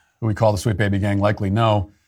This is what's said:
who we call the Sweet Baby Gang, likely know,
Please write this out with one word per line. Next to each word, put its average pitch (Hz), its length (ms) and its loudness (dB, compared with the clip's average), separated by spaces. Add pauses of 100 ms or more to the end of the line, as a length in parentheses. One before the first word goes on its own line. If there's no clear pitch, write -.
(200)
who 113 60 -4
we 110 80 0
call 107 180 2
the 98 60 -4
Sweet 107 180 -2
Baby 101 220 0
Gang, 101 200 0
likely 104 320 0
know, 104 400 0 (180)